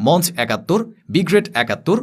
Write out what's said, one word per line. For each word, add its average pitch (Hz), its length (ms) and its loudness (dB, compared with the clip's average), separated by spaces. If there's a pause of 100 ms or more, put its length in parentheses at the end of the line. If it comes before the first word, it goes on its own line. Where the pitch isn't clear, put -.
মঞ্চ 170 240 2 (120)
একাত্তর, 113 420 -2 (300)
বিগ্রেড 196 440 0
একাত্তর, 117 500 -2